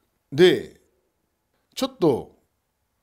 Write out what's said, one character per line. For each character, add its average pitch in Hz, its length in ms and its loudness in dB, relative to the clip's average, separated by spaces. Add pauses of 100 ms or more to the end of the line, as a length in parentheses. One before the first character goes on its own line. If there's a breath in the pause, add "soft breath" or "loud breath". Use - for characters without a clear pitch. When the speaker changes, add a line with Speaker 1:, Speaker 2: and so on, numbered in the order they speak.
(360)
Speaker 1:
え。 - 20 -10
Speaker 2:
で、 139 440 0 (920)
ち - 100 -8
ょ - 20 -4
っ 262 100 -10
と 123 400 -4 (680)